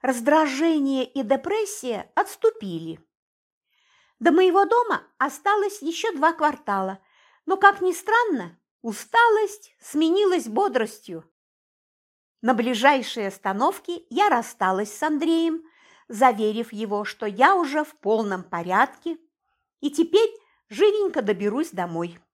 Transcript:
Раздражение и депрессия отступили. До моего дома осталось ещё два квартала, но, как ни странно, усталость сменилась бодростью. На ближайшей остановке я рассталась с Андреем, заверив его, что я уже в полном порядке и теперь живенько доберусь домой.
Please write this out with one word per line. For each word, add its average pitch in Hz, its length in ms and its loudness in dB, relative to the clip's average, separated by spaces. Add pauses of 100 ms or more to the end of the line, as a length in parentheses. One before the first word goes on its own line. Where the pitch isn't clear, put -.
Раздражение 277 1040 2
и 269 180 -6
депрессия 269 920 -4
отступили. 170 840 -2 (1200)
До 269 140 4
моего 370 320 6
дома 466 380 0 (160)
осталось 392 640 -2
ещё 330 320 -4
два 311 200 2
квартала, 202 680 -2 (460)
но, 359 100 0
как 403 240 4
ни 359 140 0
странно, 349 640 -2 (220)
усталость 427 1000 0
сменилась 330 680 0
бодростью. 220 760 -2 (1160)
На 240 120 2
ближайшей 240 720 0
остановке 240 840 -4
я 392 180 2
рассталась 208 680 -2
с - 80 -10
Андреем, 330 640 -2 (460)
заверив 226 640 0
его, 208 320 -6
что - 200 -10
я 247 300 2
уже 302 300 -2
в - 100 -20
полном 202 480 -2
порядке 196 720 -2 (640)
и 285 100 -4
теперь 359 400 2 (400)
живенько 381 520 2
доберусь 208 500 -2
домой. 170 480 -6 (140)